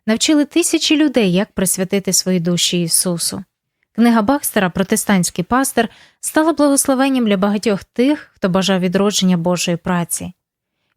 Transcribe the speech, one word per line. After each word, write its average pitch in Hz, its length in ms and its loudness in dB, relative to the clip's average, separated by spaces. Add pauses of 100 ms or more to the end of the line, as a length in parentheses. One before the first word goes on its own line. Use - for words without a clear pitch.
навчили 285 380 2
тисячі 320 520 0
людей, 254 360 2
як 190 200 0
присвятити 190 600 -2
свої 185 280 0
душі 175 420 -2
Ісусу. 175 640 -4 (520)
Книга 226 260 4
Бакстера 208 480 -2
"Протестантський 185 760 -2
пастир" 247 440 -2 (320)
стала 311 320 0
благословенням 269 720 2
для 202 100 2
багатьох 202 480 -2
тих, 277 500 -2
хто - 140 -2
бажав 185 320 2
відродження 185 560 2
Божої 175 400 -2
праці. 175 560 -4 (640)